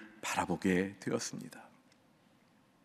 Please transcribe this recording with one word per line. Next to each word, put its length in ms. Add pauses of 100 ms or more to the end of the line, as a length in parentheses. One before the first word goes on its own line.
(240)
바라보게 760
되었습니다. 600 (1200)